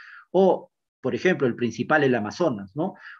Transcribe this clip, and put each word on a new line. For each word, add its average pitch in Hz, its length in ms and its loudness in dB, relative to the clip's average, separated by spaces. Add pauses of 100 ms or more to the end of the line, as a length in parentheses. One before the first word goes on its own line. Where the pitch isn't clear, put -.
(300)
O, 185 400 2 (300)
por 123 160 -4
ejemplo, 143 320 0
el 110 80 -2
principal, 123 480 0
el 131 100 4
Amazonas, 104 640 -4
¿no? 180 180 -4 (260)